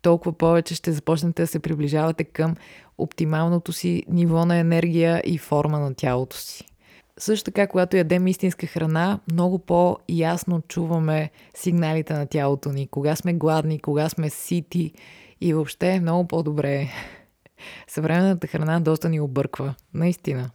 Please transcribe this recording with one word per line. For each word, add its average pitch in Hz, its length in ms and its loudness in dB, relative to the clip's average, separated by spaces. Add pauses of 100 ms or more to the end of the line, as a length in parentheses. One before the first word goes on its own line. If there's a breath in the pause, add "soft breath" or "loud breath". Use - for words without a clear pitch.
толкова 170 300 4
повече 165 420 2
ще 165 180 -4
започнете 160 500 0
да 165 40 2
се 165 120 -4
приближавате 156 680 0
към 160 320 -2 (420 loud breath)
оптималното 165 760 0
си 175 360 -2
ниво 170 380 4
на 175 100 4
енергия 165 680 2
и 170 140 0
форма 151 400 0
на 139 160 -2
тялото 127 420 -2
си. - 280 -14 (540 soft breath)
Също 214 260 -2
така, 202 220 0
когато 185 300 2
ядем 180 300 2
истинска 180 400 -2
храна, 165 540 0 (120)
много 180 260 2
по-ясно 170 1080 2
чуваме 160 640 0 (240 loud breath)
сигналите 160 600 0
на 143 120 -2
тялото 143 460 0
ни. 139 140 -4
Кога 147 300 -2
сме 175 180 -2
гладни, 156 440 0
кога 151 300 0
сме 156 220 -4
сити 170 600 -4 (480 loud breath)
и 170 140 0
въобще 160 360 0
е 190 100 2
много 170 280 0
по-добре 147 600 -2 (1000 loud breath)
съвременната 170 580 0
храна 160 340 0
доста 160 280 0
ни 160 120 0
обърква, 139 540 -2 (200)
наистина. 151 600 -2